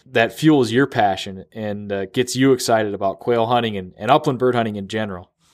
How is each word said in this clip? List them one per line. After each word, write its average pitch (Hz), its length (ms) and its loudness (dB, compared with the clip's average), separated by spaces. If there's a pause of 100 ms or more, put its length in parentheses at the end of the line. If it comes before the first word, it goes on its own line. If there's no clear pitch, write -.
(120)
that 113 200 2
fuels 147 380 4
your 127 160 2
passion 98 680 -2
and, 104 400 -8
uh, 98 140 -4
gets 123 300 -4
you 135 160 4
excited 110 420 0
about 95 240 -4
quail 117 260 0
hunting 117 320 0
and, 92 220 -10
and 107 120 -4
upland 143 280 2
bird 127 160 2
hunting 113 220 -2
in 98 100 -10
general? 101 460 -8 (220)